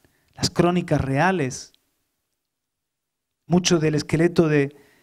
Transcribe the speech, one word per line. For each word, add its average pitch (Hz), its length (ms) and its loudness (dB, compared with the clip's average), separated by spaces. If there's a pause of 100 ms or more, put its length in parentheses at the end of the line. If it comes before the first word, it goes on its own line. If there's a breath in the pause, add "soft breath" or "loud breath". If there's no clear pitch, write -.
(320)
las - 160 -6
crónicas 175 520 0
reales. 139 720 -2 (1700)
Mucho 175 320 2
del 156 160 0
esqueleto 165 540 0
de, 143 260 0 (280 soft breath)